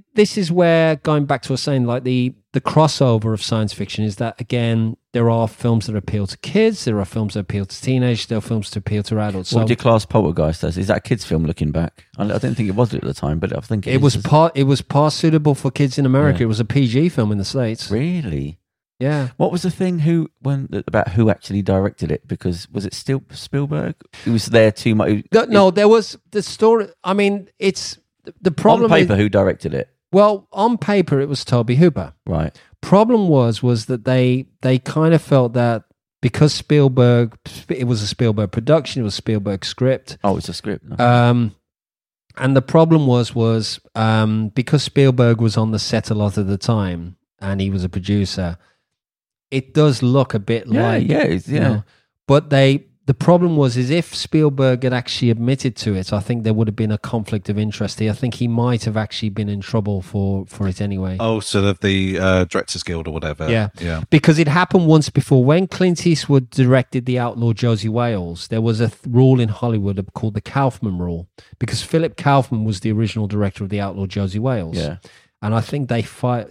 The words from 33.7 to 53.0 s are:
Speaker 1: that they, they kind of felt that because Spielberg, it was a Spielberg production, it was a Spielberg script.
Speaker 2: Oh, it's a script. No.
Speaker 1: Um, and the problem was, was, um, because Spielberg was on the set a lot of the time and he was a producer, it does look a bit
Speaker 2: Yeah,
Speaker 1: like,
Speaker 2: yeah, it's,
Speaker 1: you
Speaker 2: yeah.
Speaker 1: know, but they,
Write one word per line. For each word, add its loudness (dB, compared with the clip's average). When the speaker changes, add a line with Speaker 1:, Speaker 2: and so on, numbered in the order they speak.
Speaker 1:
that -4
they, 2
they 2
kind 0
of 4
felt 2
that 0
because 2
Spielberg, 2
it -4
was 0
a -6
Spielberg -2
production, 0
it -2
was -4
a -8
Spielberg -4
script. -4
Speaker 2:
Oh, 0
it's -8
a -8
script. -10
No. -4
Speaker 1:
Um, 2
and 0
the 4
problem 4
was, 2
was, 0
um, 2
because 0
Spielberg 4
was 0
on 0
the 0
set -4
a -2
lot 0
of 0
the -2
time -4
and -4
he -2
was -4
a -2
producer, -2
it -4
does 2
look 2
a 0
bit -4
Speaker 2:
Yeah, 2
Speaker 1:
like, 0
Speaker 2:
yeah, 2
it's, -2
Speaker 1:
you -2
Speaker 2:
yeah. 2
Speaker 1:
know, -2
but 4
they, 4